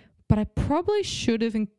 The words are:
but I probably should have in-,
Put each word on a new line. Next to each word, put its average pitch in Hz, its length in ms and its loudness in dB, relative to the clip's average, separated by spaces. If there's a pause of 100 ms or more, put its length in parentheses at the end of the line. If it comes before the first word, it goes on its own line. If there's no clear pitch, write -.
(280)
but 214 100 4
I 214 60 0
probably 359 580 0
should - 380 -2
have 226 140 -2
in-, 214 140 -2 (100)